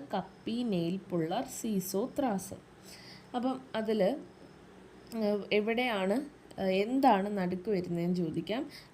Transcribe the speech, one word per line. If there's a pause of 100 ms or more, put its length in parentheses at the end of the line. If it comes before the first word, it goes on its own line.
(140)
കപ്പി,
നെയിൽ
പുള്ളർ, (180)
സീസോ, (100)
ത്രാസ്. (840)
അപ്പം (140)
അതിൽ,
ഏഹ്,
എവിടെയാണ്, (360)
ഏഹ്,
എന്താണ്
നടുക്ക്
വരുന്നതെന്ന്
ചോദിക്കാം. (240)